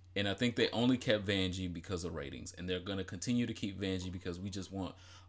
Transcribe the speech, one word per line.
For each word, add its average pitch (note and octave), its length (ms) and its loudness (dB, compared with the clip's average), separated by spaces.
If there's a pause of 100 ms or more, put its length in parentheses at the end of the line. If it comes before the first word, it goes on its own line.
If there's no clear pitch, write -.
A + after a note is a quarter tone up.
(160)
And G2+ 120 2
I G2 80 2
think A#2+ 200 2
they A#2 140 6
only B2 280 6
kept G#2+ 280 2
Vanjie F#2 480 2
because E2+ 300 -4
of E2+ 100 -4
ratings. C#2 420 -8
And F2+ 140 -4
they're F#2 100 0
gonna G2 240 -2
continue A#2+ 440 0
to A2+ 80 -4
keep G2 260 -4
Vanjie F#2+ 300 0
because F2+ 280 -6
we G2 120 -6
just F#2 200 -6
want F#2+ 220 -4 (360)